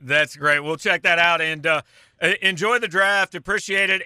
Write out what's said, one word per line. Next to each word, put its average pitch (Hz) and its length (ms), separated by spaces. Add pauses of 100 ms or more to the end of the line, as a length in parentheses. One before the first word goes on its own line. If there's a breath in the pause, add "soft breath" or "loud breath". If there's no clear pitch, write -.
That's 143 340
great. 147 260
We'll 156 160
check 175 260
that 170 160
out. 170 220
And, 160 260
uh, 156 160 (400 soft breath)
e-, 185 180
enjoy 196 380
the 226 80
draft. 196 480
Appreciate 196 560
it. 190 140